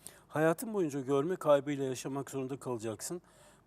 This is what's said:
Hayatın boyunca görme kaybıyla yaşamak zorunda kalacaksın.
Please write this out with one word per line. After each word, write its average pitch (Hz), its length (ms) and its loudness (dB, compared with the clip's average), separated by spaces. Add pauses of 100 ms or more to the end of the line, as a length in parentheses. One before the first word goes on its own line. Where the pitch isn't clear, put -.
(280)
Hayatın 165 460 0
boyunca 147 260 0
görme 139 360 2
kaybıyla 143 480 4
yaşamak 135 460 -4
zorunda 135 280 -6
kalacaksın. 117 640 -6 (440)